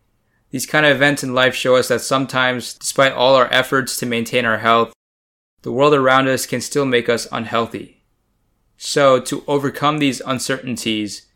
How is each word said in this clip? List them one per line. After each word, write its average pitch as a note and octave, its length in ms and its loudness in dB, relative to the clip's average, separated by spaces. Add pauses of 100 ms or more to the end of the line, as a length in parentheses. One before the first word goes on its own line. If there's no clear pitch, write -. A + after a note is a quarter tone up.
(500)
These C3 140 -6
kind D3+ 220 0
of C#3 100 4
events C#3+ 260 2
in C3 120 -6
life B2+ 200 2
show B2+ 220 2
us A#2+ 120 0
that A#2 120 0
sometimes, B2+ 720 -2
despite - 400 0
all B2+ 220 4
our B2+ 180 4
efforts B2+ 460 0
to B2 80 -6
maintain A#2+ 400 -2
our A2 100 0
health, A2+ 380 2 (680)
the B2 100 -10
world C#3+ 220 4
around C3 340 4
us C3 200 -2
can B2 160 -6
still C#3+ 240 -2
make A#2+ 200 0
us A#2 240 -2
unhealthy. A2+ 720 -6 (760)
So, C3+ 420 2
to - 260 -8
overcome C#3+ 520 -2
these C#3 240 -2
uncertainties, A#2 1120 -6